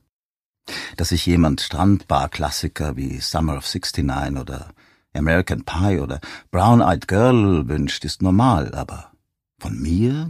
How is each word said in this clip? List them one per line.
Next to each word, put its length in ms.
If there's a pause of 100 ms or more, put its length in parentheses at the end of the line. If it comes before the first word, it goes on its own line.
(960)
Dass 120
sich 160
jemand 360
Strandbar-Klassiker 1400
wie 220
Summer 380
of 80
sixty-nine 760
oder 340 (400)
American 500
Pie 360
oder 200 (320)
Brown 300
Eyed 260
Girl 640
wünscht, 340
ist 180
normal, 540
aber 360 (480)
von 220
mir 480